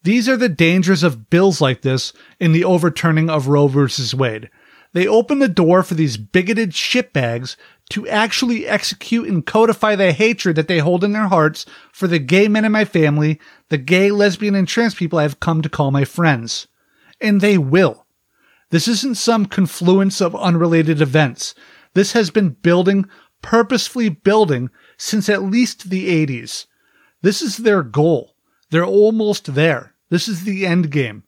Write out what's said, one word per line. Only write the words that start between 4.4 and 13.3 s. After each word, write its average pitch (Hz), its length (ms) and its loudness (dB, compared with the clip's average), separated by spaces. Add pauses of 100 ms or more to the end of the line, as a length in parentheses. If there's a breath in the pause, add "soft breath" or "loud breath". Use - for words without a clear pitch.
They 180 160 0
open 233 320 2
the 262 80 4
door 180 340 4
for - 120 -4
these 147 220 -2
bigoted 185 540 -2
shitbags 127 880 -4 (340 soft breath)
to - 160 -8
actually 226 600 -2
execute - 600 -4
and 170 160 -2
codify 220 520 0
the 190 160 2
hatred 202 440 0
that 156 120 -2
they 175 100 0
hold 175 240 0
in 202 100 -2
their 214 140 -2
hearts 160 400 0 (260 loud breath)
for 190 140 -6
the 165 140 0
gay 185 260 2
men 214 180 0
in 214 60 2
my 214 140 2
family, 151 560 0 (300 soft breath)